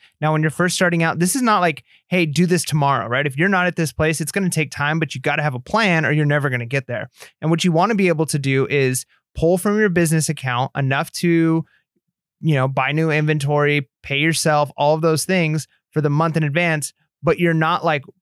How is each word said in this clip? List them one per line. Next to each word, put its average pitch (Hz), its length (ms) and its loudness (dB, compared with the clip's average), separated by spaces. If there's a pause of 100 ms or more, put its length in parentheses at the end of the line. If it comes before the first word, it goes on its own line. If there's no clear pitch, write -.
(220)
Now, 151 100 0
when 156 100 0
you're 160 100 0
first 175 240 -2
starting 175 280 0
out, 165 160 -2
this 180 160 0
is 269 60 -2
not 220 180 2
like, 170 240 0 (240)
"Hey, 180 180 0
do 151 200 2
this 175 180 0
tomorrow," 139 440 0
right? 131 200 -2
If 131 100 -6
you're 175 120 2
not 180 180 0
at 175 80 -4
this 160 160 -4
place, 156 300 -2
it's 151 100 -6
gonna 196 180 -2
take 156 220 -2
time, 147 280 -2
but 156 140 -4
you 131 80 -10
gotta 147 220 -2
have 147 120 -2
a 123 40 -8
plan 175 460 0
or 123 60 0
you're 151 140 2
never 147 240 0
gonna 123 160 -4
get 131 220 -4
there. 120 220 -8 (320)
And 156 100 -2
what 165 120 0
you 185 80 2
wanna 185 240 2
be 196 120 2
able 160 200 0
to 151 120 -2
do 135 280 0
is 131 380 0 (300)
pull 170 220 2
from 208 200 0
your 214 120 2
business 165 400 2
account 131 460 -4
enough 135 360 -2
to, 165 520 2 (800)
you 160 140 2
know, 131 120 2
buy 135 240 -2
new 160 200 0
inventory, 147 760 0 (140)
pay 139 160 -4
yourself, 151 580 2
all 147 200 2
of 160 60 -2
those 160 240 0
things 160 420 0 (240)
for 156 100 0
the 147 80 0
month 156 260 0
in 160 80 2
advance, 156 500 -2 (280)
but 156 180 0
you're 170 140 2
not, 160 320 0
like, 151 180 0 (180)